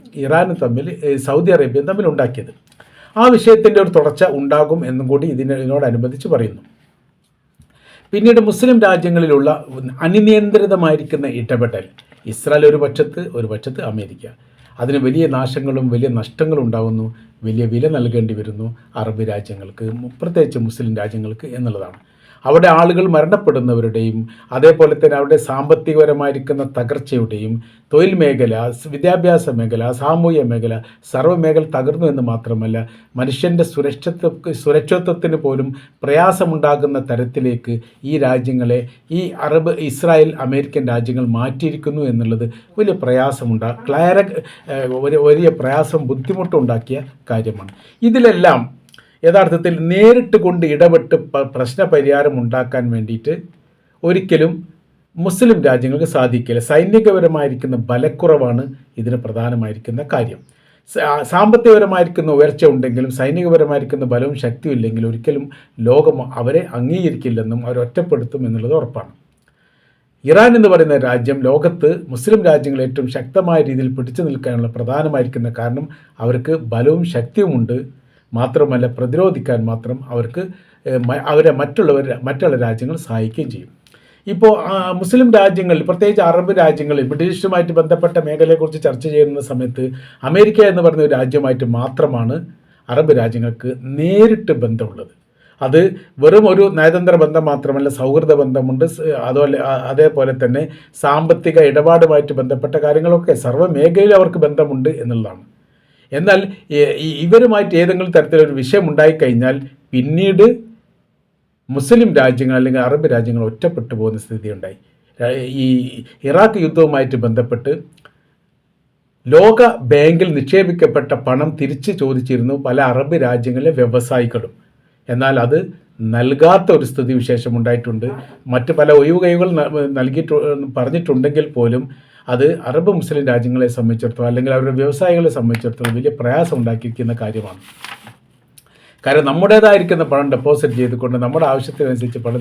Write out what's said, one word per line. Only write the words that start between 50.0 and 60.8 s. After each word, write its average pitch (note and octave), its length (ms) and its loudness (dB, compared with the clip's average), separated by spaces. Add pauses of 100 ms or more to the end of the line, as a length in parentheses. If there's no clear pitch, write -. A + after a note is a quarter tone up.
കൊണ്ട് F3 300 2
ഇടപെട്ട് E3 500 2
പ-, C#3 380 -4
പ്രശ്ന B2+ 300 -2
പരിഹാരം C#3+ 560 2
ഉണ്ടാക്കാൻ B2 500 -4
വേണ്ടിയിട്ട് A2+ 420 -6 (720)
ഒരിക്കലും E3+ 500 0 (640)
മുസ്ലിം F3+ 420 2 (100)
രാജ്യങ്ങൾക്ക് C3 480 0
സാധിക്കില്ല. A#2+ 440 -2
സൈനികപരമായിരിക്കുന്ന D#3 1160 2
ബലക്കുറവാണ് C3 840 0 (360)
ഇതിന് A#2+ 260 -4
പ്രധാനമായിരിക്കുന്ന A2+ 800 -6 (100)
കാര്യം. - 280 -4 (520)